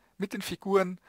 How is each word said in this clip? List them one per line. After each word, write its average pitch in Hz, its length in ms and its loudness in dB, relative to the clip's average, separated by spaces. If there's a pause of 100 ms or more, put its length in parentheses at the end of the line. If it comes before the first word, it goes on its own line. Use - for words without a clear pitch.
(180)
mit 190 140 -6
den 202 100 -6
Figuren. 185 680 0